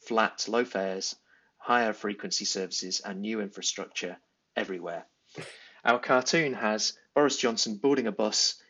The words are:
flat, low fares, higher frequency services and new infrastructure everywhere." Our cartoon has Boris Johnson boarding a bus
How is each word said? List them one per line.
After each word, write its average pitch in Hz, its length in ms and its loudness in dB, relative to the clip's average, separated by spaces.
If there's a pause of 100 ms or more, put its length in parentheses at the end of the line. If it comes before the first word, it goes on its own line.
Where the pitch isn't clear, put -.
flat, 113 440 0
low 120 160 2
fares, 95 500 -4 (420)
higher 117 360 2
frequency 104 500 -4
services 92 560 -4
and 98 220 -8
new 110 180 -2
infrastructure 98 800 -6 (400)
everywhere." 87 480 -4 (800)
Our 120 140 6
cartoon 135 540 2
has 107 440 0 (180)
Boris 147 220 4
Johnson 113 400 0
boarding 135 300 4
a 104 40 -2
bus - 580 0